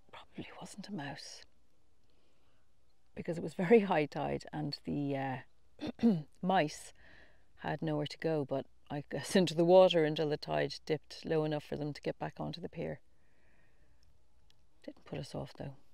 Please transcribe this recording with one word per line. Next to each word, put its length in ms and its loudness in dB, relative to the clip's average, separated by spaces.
probably 380 -16
wasn't 280 -14
a 40 -12
mouse 500 -10
because 240 -6
it 40 -6
was 120 -8
very 260 8
high 260 2
tide 460 -4
and 320 -6
the, 320 -2
uh, 1000 -2
<clears throat> 100 -16
mice 500 0
had 240 -4
nowhere 240 0
to 120 -12
go 260 0
but, 220 -4
I 200 -6
guess, 260 -2
<laughs> 0 -
into 180 4
the 100 4
water 400 8
until 240 0
the 80 0
tide 380 -2
dipped 380 -4
low 200 0
enough 200 -4
for 120 -8
them 160 -6
to 100 -16
get 160 -6
back 200 -8
onto 220 -8
the 80 -8
pier. 320 -8
Didn't 200 -16
put 140 -10
us 160 -10
off, 220 -8
though. 200 -10